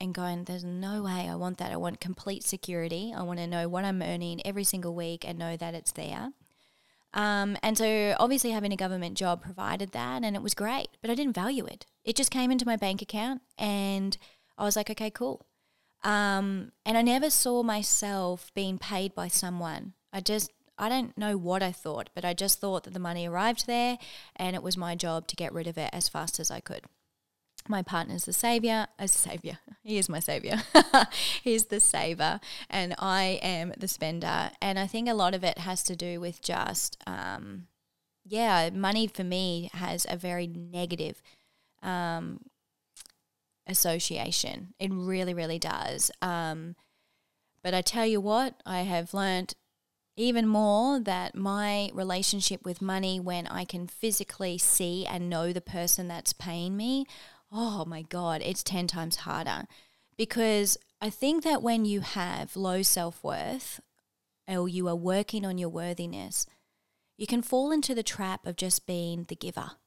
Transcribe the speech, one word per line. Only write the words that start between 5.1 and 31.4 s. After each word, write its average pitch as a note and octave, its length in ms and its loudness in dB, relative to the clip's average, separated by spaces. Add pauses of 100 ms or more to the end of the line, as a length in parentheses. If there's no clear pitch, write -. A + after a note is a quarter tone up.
and E3+ 140 -8
know E3 180 -6
that E3+ 200 -8
it's - 160 -4
there." - 420 -6 (800)
Um, G3+ 500 2
and A3 140 4
so G#3+ 420 4
obviously B3 320 4
having G#3 220 0
a - 20 -2
government F#3 420 -2
job F3 240 2
provided G3 500 -4
that, B3 320 -4
and G#3 120 0
it - 60 -4
was G#3 120 0
great, A3+ 360 -2 (120)
but A3+ 100 -2
I A#3 40 0
didn't C4+ 200 2
value A3 300 -2
it. - 200 -14 (180)
It A3+ 120 0
just C4+ 160 4
came B3+ 200 2
into B3+ 140 2
my A#3 100 2
bank G3 260 0
account, A#3 400 -4 (160)
and G3 600 0 (400)
I G3+ 80 -4
was G3+ 100 4
like, G#3 140 0
"Okay, G#3+ 220 -4
cool." - 340 -6 (580)
Um, G3 680 2 (120)
and A3 120 4
I A#3 60 8
never C4 260 4
saw A#3+ 340 4
myself G3+ 920 0
being F#3+ 240 0
paid F#3+ 380 -2
by F3+ 140 -4
someone. F3 640 -2 (200)
I G3 60 -4
just, G3+ 320 0 (260)
I A3 120 0
don't B3+ 280 0
know G#3 200 0
what F3+ 260 0
I F3+ 80 0
thought, - 420 -6
but F3+ 120 -6
I F3 80 0
just G3 260 2
thought F#3+ 240 -2
that F3+ 100 -12
the F#3 60 -6
money F3 280 -4
arrived G3+ 400 0
there A#3+ 300 0 (380)
and F3+ 200 -2
it - 80 -6
was F3+ 140 0
my F3 180 -4
job E3 320 -2
to - 80 -4
get E3+ 180 -6
rid E3 140 -6
of E3 100 -6
it D#3 140 -2
as F3 160 0
fast D#3 320 -4
as D#3 100 -2
I - 100 -4
could. - 260 -10 (840)
My G3+ 120 0
partner's F3 440 -4
the F3 80 -4
savior, A3+ 540 2 (120)
a G3 80 -4
savior. E3 520 0 (240)
He G#3+ 140 -2
is F#3+ 120 0
my D#3+ 100 -4
savior. - 420 -2 (400)
<laughs> - 420 0